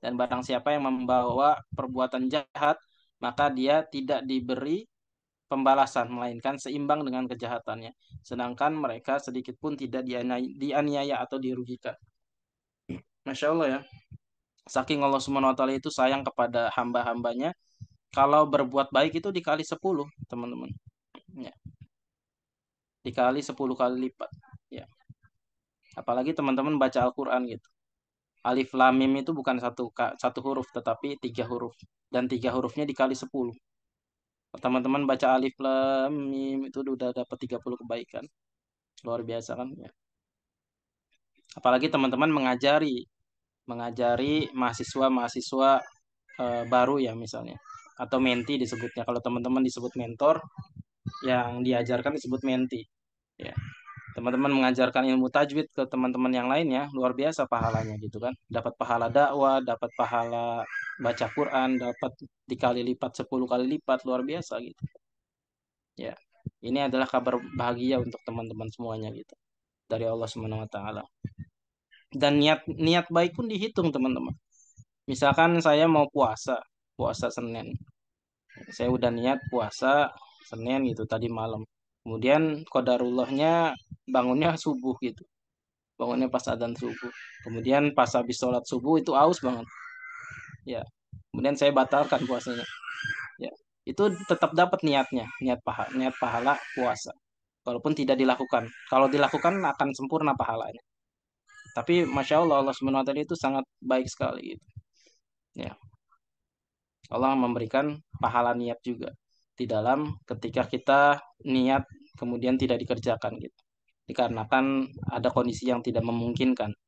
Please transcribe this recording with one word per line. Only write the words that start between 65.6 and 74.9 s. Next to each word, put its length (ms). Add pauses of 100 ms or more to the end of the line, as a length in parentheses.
Ya. 160 (480)
Ini 320
adalah 160
kabar 320 (160)
bahagia 480
untuk 160
teman-teman 480
semuanya 480
gitu. 160 (560)
Dari 160
Allah 240
Subhanahu 320
wa 80
Ta'ala. 320 (1120)
Dan 240
niat, 320
niat 400
baik 240
pun 160
dihitung, 400
teman-teman. 480 (720)